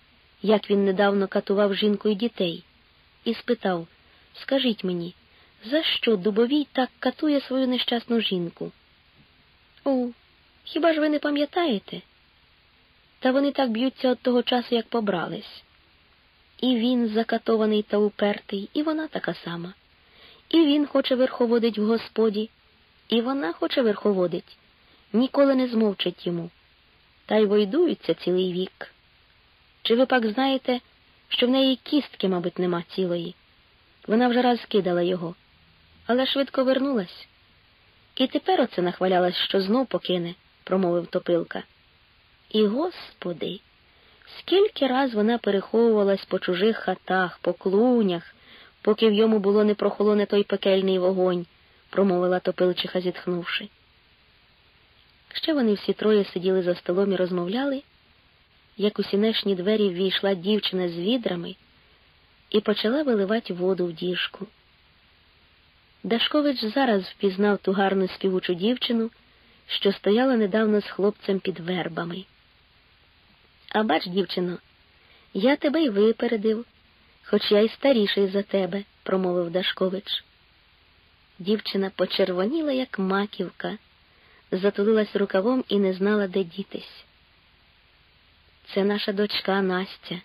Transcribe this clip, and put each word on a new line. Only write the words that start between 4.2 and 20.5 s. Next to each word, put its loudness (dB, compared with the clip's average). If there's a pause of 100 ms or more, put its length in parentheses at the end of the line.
«Скажіть -2
мені, -4 (500)
за 0
що 0
Дубовій 2
так -2
катує 0
свою -2
нещасну -2
жінку?» -4 (1120)
«О, 0 (560)
хіба 2
ж 0
ви 2
не 0
пам'ятаєте? -2 (1160)
Та 2
вони 2
так 0
б'ються 0
від 0
того 2
часу, -2
як -2
побрались. -2 (960)
І 2
він 2
закатований 0
та -2
упертий, -2
і 0
вона -4
така -6
сама. -10 (760)
І 4